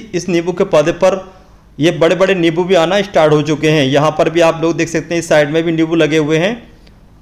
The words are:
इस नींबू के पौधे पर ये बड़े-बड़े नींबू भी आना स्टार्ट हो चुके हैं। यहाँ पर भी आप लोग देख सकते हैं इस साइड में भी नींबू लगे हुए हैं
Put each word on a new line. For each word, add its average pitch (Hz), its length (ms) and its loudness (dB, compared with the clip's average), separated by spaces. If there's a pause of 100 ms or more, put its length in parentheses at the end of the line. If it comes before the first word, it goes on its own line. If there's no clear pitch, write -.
(140)
इस 170 140 -6
नींबू 170 240 -2
के 185 120 -2
पौधे 165 280 0
पर 190 420 -2 (460)
ये 160 100 2
बड़े-बड़े 170 440 2
नींबू 170 300 0
भी 180 100 0
आना 170 280 2
स्टार्ट 160 300 2
हो 151 100 2
चुके 147 260 -2
हैं। 156 180 2
यहाँ 143 240 2
पर 165 200 0
भी 165 100 0
आप 160 220 2
लोग 165 140 0
देख 160 120 -4
सकते 160 260 -6
हैं 170 40 -2
इस 170 100 -8
साइड 151 220 2
में 165 120 -2
भी 165 100 -2
नींबू 160 220 -2
लगे 156 240 2
हुए 156 200 0
हैं 208 300 -4 (540)